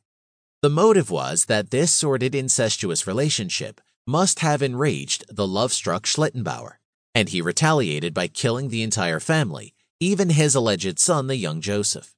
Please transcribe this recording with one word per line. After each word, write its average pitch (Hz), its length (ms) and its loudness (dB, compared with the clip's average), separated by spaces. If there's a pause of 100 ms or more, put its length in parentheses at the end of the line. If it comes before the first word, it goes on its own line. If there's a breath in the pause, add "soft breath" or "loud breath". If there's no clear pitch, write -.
(640)
The 147 80 6
motive 185 400 4
was 73 340 -2
that 107 260 0
this 151 220 2
sordid 131 420 0
incestuous 117 720 0
relationship 113 760 -4 (240)
must 170 320 0
have 147 240 0
enraged 123 680 -2
the 101 180 -2
love-struck 95 600 -2
Schlittenbauer, 82 680 -4 (380)
and 107 140 2
he 90 140 -2
retaliated 87 720 0
by 90 120 -2
killing 120 440 -2
the 113 120 -2
entire 92 380 -2
family, 110 540 -2 (260)
even 185 300 2
his 151 240 4
alleged 98 440 0
son, 147 280 2
the 135 100 -2
young 82 240 -4
Joseph. 101 580 -4